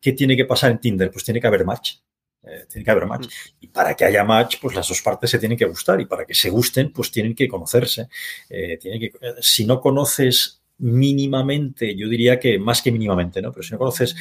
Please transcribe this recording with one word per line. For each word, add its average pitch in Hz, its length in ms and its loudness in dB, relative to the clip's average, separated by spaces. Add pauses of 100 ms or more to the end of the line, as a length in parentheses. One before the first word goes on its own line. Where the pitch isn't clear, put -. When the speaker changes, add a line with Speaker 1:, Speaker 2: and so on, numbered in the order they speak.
Speaker 1:
¿qué 135 100 2
tiene 131 240 2
que 131 80 4
pasar 127 280 2
en 113 80 0
Tinder? 95 300 0
Pues - 140 -12
tiene 117 160 -2
que 117 80 2
haber 101 160 4
match. 98 300 -6 (500)
Eh, 80 260 -18
tiene 107 140 -12
que 113 80 2
haber 98 140 2
match. 123 220 -6
Speaker 2:
Mm. - 340 -18
Speaker 1:
Y - 60 -20
para - 280 -2
que - 80 -2
haya 101 220 4
match, 113 360 2
pues 104 140 -6
las 90 140 -4
dos 92 120 -6
partes - 280 -2
se 123 100 0
tienen 113 180 -2
que 113 60 0
gustar. 95 380 0
Y - 60 -8
para 87 180 -6
que - 100 -6
se - 140 0
gusten, 123 420 0
pues - 180 -6
tienen 113 240 -2
que 127 140 0
conocerse. 120 600 -2 (400)
Eh, 85 280 -8
tienen 110 220 -10
que, 113 60 -8
eh, 117 340 -10
si - 260 2
no 120 140 2
conoces 135 800 2 (220)
mínimamente, 135 1160 0
yo 104 120 -6
diría 120 320 4
que 117 200 2
más 113 220 0
que 123 100 2
mínimamente, 95 500 0
¿no? - 100 -6
Pero - 120 -14
si - 100 -12
no 107 40 -6
conoces 123 440 -2